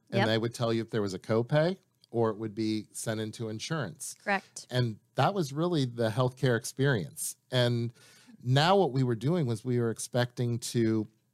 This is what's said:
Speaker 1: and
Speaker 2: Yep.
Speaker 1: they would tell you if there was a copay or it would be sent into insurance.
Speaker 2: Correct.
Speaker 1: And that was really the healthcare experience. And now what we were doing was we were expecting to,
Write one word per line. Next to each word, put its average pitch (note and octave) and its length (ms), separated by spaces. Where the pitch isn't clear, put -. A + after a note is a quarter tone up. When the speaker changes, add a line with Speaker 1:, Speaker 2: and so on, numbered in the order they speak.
Speaker 1:
and - 80
Speaker 2:
Yep. G2+ 100
Speaker 1:
they A2 100
would A2+ 160
tell A#2 180
you A2+ 100
if G#2+ 80
there A2 120
was G2 120
a F2+ 40
copay D3+ 580
or A#2 180
it G#2+ 80
would A2 180
be A2 380
sent A2 280
into A2 280
insurance. A2 760
Speaker 2:
Correct. - 480
Speaker 1:
And B2 260
that D3+ 180
was E3+ 180
really D#3 360
the A#2 240
healthcare B2 480
experience. A#2 760
And A#2+ 400
now D3 320
what E3+ 160
we C3 100
were B2 120
doing C#3 320
was A2+ 180
we B2 160
were A#2 100
expecting A#2+ 680
to, A2 500